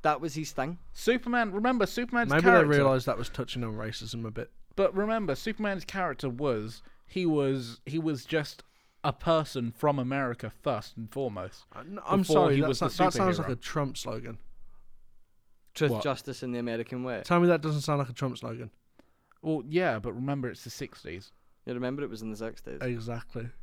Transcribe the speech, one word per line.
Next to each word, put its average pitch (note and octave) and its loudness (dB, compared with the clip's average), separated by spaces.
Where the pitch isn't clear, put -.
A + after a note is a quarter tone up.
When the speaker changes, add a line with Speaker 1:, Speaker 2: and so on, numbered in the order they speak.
Speaker 1:
That D3+ 2
was D3+ -4
his D#3 -6
thing. E3+ -4
Speaker 2:
Superman, A#3+ 2
remember, A3 2
Superman's A#3+ 0
Speaker 3:
Maybe C#3+ 6
Speaker 2:
character D#3 10
Speaker 3:
they D3 8
realised C3+ 4
that C3 0
was C3+ -4
touching B2 -6
on A2+ -4
racism A2 -8
a A2 -6
bit. A#2 -8
Speaker 2:
But G3 2
remember, G#3 0
Superman's G#3 -4
character E3 -2
was, A#2 -2
he F#3 -2
was, C3+ 2
he D3 -2
was D#3 -2
just - -2
a C#3+ 2
person D3 0
from C#3+ 2
America B2+ -2
first A2+ -2
and A2+ -8
foremost, G#2 -6
Speaker 3:
I, - -12
n-, F#3 -12
I'm G3 4
Speaker 2:
before E3+ 4
Speaker 3:
sorry, D3 8
Speaker 2:
he C#3 4
Speaker 3:
that C#3+ 2
Speaker 2:
was C3+ 0
the E3 2
Speaker 3:
so-, - 2
that F#3 4
sounds F#3 2
like G2 -2
Speaker 2:
superhero. G2+ -2
Speaker 3:
a A#2+ -4
Trump - -4
slogan. A2+ -8
Speaker 1:
"Truth, D3+ 2
Speaker 2:
What? G#2+ -2
Speaker 1:
justice, C3 -4
and B2 -6
the A#2+ -4
American A#2+ -4
way." B2 -6
Speaker 3:
Tell F3 4
me F3 8
that E3+ 6
doesn't D3+ 0
sound D3 0
like C3 -2
a B2 -10
Trump B2+ -4
slogan. A#2 -10
Speaker 2:
Well, D#3 -2
yeah, D#3 2
but G#2+ -6
remember, C3 -2
it's - -10
the A#2 -10
sixties. - -12
Speaker 1:
You B2+ -6
remember B2+ -2
it C#3 -4
was A2 -10
in A2 -6
the G#2+ -8
sixties. A2+ -10
Speaker 3:
Exactly. A#2+ -6